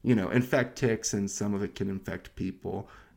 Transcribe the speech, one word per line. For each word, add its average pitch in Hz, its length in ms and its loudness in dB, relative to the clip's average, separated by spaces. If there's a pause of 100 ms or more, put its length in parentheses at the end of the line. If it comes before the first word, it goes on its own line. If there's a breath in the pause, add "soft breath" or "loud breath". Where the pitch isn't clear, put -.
you 123 120 6
know, 98 140 2
infect 123 480 2
ticks, 113 360 0
and 98 160 0
some 104 240 -2
of 101 100 0
it 95 120 -6
can 98 140 -2
infect 95 460 -8
people 95 540 -6 (280 loud breath)